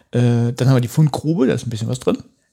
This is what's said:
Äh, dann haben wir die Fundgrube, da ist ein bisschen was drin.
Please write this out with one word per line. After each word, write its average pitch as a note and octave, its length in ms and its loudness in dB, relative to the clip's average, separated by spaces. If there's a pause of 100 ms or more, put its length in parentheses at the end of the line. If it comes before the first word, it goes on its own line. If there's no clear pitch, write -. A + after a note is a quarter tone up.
(120)
Äh, A#2+ 400 2
dann B2 160 0
haben C3+ 80 6
wir B2 40 2
die A#2+ 80 -2
Fundgrube, D#3+ 580 0
da - 80 2
ist B2 120 -6
ein A#2+ 40 -8
bisschen A2+ 180 -6
was B2 120 -4
drin. G#3 180 0 (340)